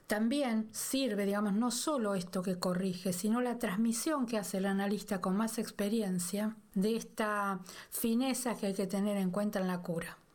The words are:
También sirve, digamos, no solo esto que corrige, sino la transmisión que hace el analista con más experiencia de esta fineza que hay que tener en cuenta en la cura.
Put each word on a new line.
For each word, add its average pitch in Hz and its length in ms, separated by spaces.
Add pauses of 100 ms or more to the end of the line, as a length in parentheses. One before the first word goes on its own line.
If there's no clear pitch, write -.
También 220 640
sirve, 214 540
digamos, 208 280
no 226 180
solo 240 420
esto 180 300
que 185 160
corrige, 180 540
sino 220 280
la 240 160
transmisión 226 680
que 226 120
hace 196 200
el 190 80
analista 196 560
con 190 140
más 220 220
experiencia 208 1000 (200)
de 214 220
esta 208 640 (280)
fineza 240 640
que 208 120
hay 196 60
que 196 120
tener 202 320
en 185 140
cuenta 208 280
en 185 80
la 180 140
cura. 170 360 (180)